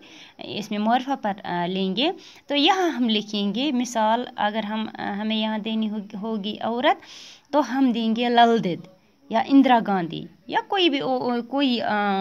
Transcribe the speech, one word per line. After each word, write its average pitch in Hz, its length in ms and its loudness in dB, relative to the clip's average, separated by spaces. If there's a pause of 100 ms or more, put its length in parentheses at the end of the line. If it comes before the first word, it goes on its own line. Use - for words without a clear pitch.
(460)
इसमें - 320 -8
मौरफा 247 380 0
पर, 208 240 -6
अ, 175 260 -4
लेंगे, 190 480 -2 (360)
तो 277 60 -2
यहाँ 349 360 2
हम 240 180 0
लिखेंगे, 208 600 -2
मिसाल 233 560 0 (100)
अगर 214 280 -2
हम, 214 220 -4
अ, - 140 -12
हमें 208 340 -4
यहाँ 214 240 -2
देनी 220 280 -2
हो-, 208 280 -8
होगी 214 420 -6
औरत, 254 440 0 (520)
तो 294 80 4
हम 254 320 2
देंगे 226 360 0
ललदेद 233 540 4 (480)
या 220 100 2
इंदिरा 262 380 6
गांधी 170 480 -2 (220)
या 440 120 0
कोई 381 280 2
भी 269 100 0
ओ-, 262 200 -2
ओ-, 240 260 -2
कोई, 254 340 0
अ, - 120 -2 (300)